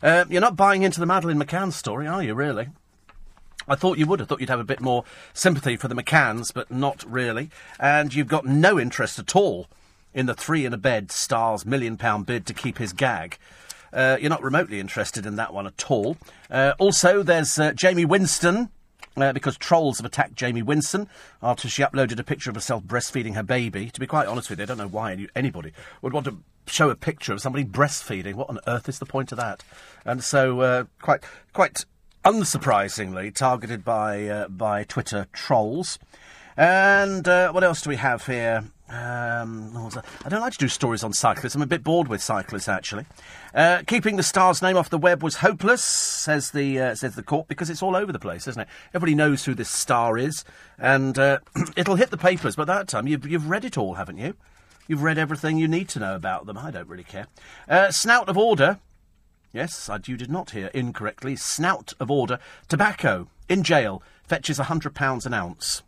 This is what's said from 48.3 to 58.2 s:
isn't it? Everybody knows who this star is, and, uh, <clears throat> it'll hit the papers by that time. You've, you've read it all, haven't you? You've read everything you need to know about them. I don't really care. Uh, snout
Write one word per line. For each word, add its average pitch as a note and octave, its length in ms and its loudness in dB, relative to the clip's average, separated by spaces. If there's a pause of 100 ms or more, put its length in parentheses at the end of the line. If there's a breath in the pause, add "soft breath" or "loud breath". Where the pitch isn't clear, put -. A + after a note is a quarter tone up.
isn't A2+ 160 -8
it? - 60 -10 (260 loud breath)
Everybody E3+ 220 4
knows D3 280 4
who C3 100 0
this A#2+ 140 -6
star A#2 480 2
is, C#3+ 280 -4 (340 loud breath)
and, C3+ 400 2
uh, C#3 220 4 (160)
<clears throat> D#3+ 200 -4
it'll F3+ 200 2
hit B3 140 4
the G3+ 60 -8
papers F3+ 380 2
by D3+ 100 -2
that F#3+ 220 0
time. A#2+ 220 -4
You've, C#3+ 180 -2
you've D#3 240 -2
read G#3 140 -2
it A#3+ 120 -6
all, G2 180 -2
haven't F2+ 240 -10
you? C#3+ 180 -8 (500 soft breath)
You've D3+ 160 -2
read D#3 160 2
everything D#3 400 0
you D#3+ 80 2
need E3+ 240 0
to - 80 -6
know G2 160 -4
about F2+ 320 -6
them. G2+ 100 -12
I C#3+ 140 -12
don't F#2+ 180 -12
really F2 140 -16
care. G2+ 240 -14 (420 loud breath)
Uh, F#3 220 6
snout A3 380 2